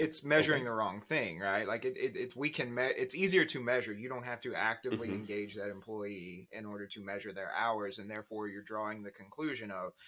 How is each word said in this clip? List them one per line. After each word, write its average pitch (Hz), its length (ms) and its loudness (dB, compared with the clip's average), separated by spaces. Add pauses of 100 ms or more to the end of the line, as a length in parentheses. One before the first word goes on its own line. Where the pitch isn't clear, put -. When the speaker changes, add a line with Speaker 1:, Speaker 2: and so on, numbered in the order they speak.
Speaker 1:
It's 156 240 0
measuring 147 380 6
Speaker 2:
Okay. - 20 -2
Speaker 1:
the 117 80 0
wrong 107 280 0
thing, 107 380 0
right? 98 260 2
Like, 113 200 0
it, 131 120 0
it, 123 200 -2
it's, 123 180 -4
we 143 160 0
can 123 240 -2
me-, 127 220 2
it's 127 180 0
easier 180 300 8
to 143 160 -2
measure. 120 320 2
You 107 160 -6
don't 127 160 -6
have 120 160 -6
to 123 160 -6
actively 110 500 2
Speaker 2:
Mm-hmm. 98 100 0
Speaker 1:
engage 104 380 -4
that 104 160 -4
employee 95 800 -8
in 107 160 -10
order 104 220 -8
to 107 120 -12
measure 101 320 -6
their 95 220 -4
hours, 104 460 2
and 104 100 -10
therefore 107 380 -4
you're 101 160 -8
drawing 107 400 -4
the 98 80 -8
conclusion 113 580 -6
of 92 220 -4 (160)